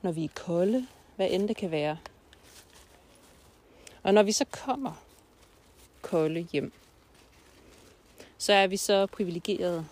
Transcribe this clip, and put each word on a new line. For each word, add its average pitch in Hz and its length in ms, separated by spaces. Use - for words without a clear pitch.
Når 185 100
vi 160 120
er 151 120
kolde, 196 520
hvad 190 160
end 196 160
det 220 80
kan 180 160
være. 151 260
Og 196 100
når 214 100
vi 202 80
så 269 200
kommer 262 420
kolde 160 380
hjem, 160 340
så - 160
er 196 140
vi 190 100
så 196 280
privilegerede 175 880